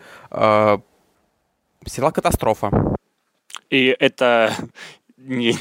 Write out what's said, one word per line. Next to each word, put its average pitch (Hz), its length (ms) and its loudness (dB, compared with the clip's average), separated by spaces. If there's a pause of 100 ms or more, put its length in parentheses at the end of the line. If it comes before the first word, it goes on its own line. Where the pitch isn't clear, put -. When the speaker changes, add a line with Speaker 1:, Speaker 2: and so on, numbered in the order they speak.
(320)
Speaker 1:
э, 107 460 2 (1080)
сериал 139 260 -2
«Катастрофа». - 840 -2 (760)
Speaker 2:
И 131 300 2
это 120 540 2 (640)
не, 123 440 -2